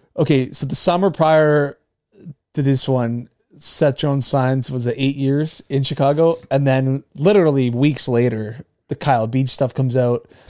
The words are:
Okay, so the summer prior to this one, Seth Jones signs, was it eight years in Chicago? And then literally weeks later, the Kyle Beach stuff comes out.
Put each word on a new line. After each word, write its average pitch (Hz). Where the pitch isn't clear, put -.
Okay, 139
so -
the -
summer 185
prior 151
to 151
this 135
one, 120
Seth -
Jones 139
signs, 131
was 127
it 120
eight 139
years 139
in 139
Chicago? 147
And 139
then 131
literally 147
weeks 135
later, 117
the -
Kyle 120
Beach 127
stuff -
comes 127
out. 120